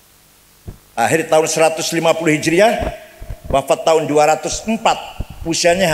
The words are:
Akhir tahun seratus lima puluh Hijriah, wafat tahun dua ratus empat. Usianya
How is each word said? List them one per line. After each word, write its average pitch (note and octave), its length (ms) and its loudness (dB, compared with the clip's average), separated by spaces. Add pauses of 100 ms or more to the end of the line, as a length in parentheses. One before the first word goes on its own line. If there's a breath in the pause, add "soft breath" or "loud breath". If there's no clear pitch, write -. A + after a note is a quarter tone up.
(920)
Akhir C#3+ 400 0
tahun D#3 160 4
seratus D#3+ 480 0
lima D#3+ 160 2
puluh D#3+ 240 0
Hijriah, E3+ 560 2 (560)
wafat C#3 400 0
tahun D#3 160 2
dua D3+ 320 2
ratus - 320 -8
empat. G#3+ 320 -2 (480)
Usianya F3 460 2